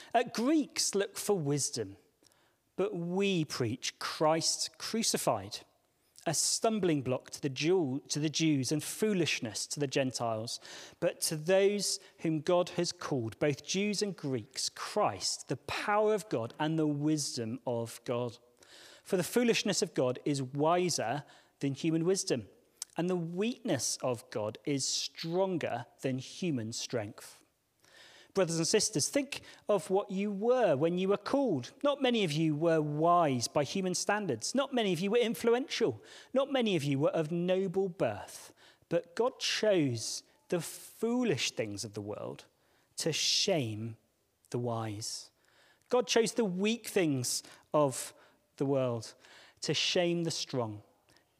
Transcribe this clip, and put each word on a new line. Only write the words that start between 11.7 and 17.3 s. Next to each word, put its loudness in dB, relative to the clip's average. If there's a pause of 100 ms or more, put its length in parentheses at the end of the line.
whom 0
God 2
has 0
called, -4
both 0
Jews 0
and -2
Greeks, -6
Christ, -2
the -2
power 2
of -2
God -2
and 0
the 2
wisdom -2